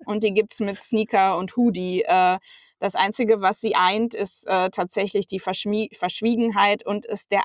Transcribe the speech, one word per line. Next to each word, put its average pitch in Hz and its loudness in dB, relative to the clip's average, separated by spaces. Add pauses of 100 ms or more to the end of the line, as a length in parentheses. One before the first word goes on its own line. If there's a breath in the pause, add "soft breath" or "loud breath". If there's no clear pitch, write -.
und 208 -2
die 202 0
gibt's 208 0
mit 202 -4
Sneaker 196 2
und 185 -6
Hoodie. 185 0
Äh, 185 4 (420 loud breath)
das 190 -4
Einzige, 214 2
was 196 0
sie 226 -2
eint, 208 2
ist, - -8
äh, 185 0
tatsächlich 196 -2
die 196 -8
Verschmie-, 208 -4
Verschwiegenheit 208 0
und 202 -6
ist - -10
der 196 2